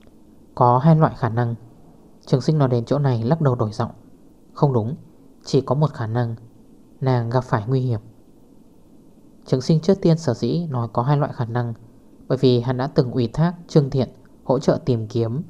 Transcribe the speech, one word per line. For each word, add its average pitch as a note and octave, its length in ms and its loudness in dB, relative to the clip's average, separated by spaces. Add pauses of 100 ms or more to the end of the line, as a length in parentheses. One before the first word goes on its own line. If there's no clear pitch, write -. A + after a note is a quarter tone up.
(540)
"Có B2 240 4
hai D#3 180 6
loại D#3 200 2
khả B2 120 -4
năng." A#2 260 -2 (720)
Trường C3+ 140 0
Sinh D#3 180 0
nói C#3+ 100 2
đến A#2+ 160 0
chỗ C3+ 140 -2
này B2+ 260 0
lắc D#3+ 160 0
đầu C#3 140 2
đổi A2+ 180 -2
giọng. A2+ 180 -4 (640)
"Không C#3+ 200 0
đúng, A#2+ 240 -2 (480)
chỉ C#3 160 0
có B2+ 140 -2
một D3+ 180 2
khả A#2 140 -8
năng, A#2 280 -2 (680)
nàng B2 300 0
gặp B2 140 0
phải A2+ 220 -4
nguy C3 140 0
hiểm." B2 200 -2 (1500)
Trường C3 140 0
Sinh D#3+ 200 2
trước G3 220 0
tiên E3 160 4
sở A#2+ 160 -2
dĩ D3 360 -2
nói A#2 220 -4
có A#2 100 0
hai C#3+ 140 2
loại C#3+ 160 -2
khả - 120 -6
năng, A#2 300 -6 (540)
bởi C3+ 100 0
vì B2 220 4
hắn B2+ 160 -4
đã B2+ 100 -4
từng C3+ 260 0
ủy A#2+ 160 -2
thác E3+ 260 0 (140)
Trương C#3 220 2
Thiện B2+ 180 0 (360)
hỗ C3 140 0
trợ C3+ 260 0
tìm A2+ 220 0
kiếm A#2 440 -4